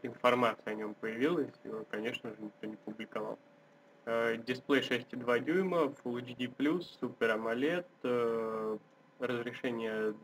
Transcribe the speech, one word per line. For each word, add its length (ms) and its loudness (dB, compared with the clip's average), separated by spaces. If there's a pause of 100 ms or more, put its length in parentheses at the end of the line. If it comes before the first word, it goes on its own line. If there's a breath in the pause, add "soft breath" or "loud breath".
информация 680 2
о 40 -4
нём 180 -6
появилась, 580 0 (140)
его, 260 -8
конечно 380 -4
же, 100 -10
никто 280 -10
не 100 -8
публиковал. 600 -8 (680)
Э, 320 2
дисплей 440 2
шесть 300 -2
и 60 -8
два 220 4
дюйма, 540 2 (100)
Full 180 -2
H 160 -10
D+, 100 -2
Super 880 0
amoled, 500 0 (180)
э, 760 0 (420)
разрешение 1040 -2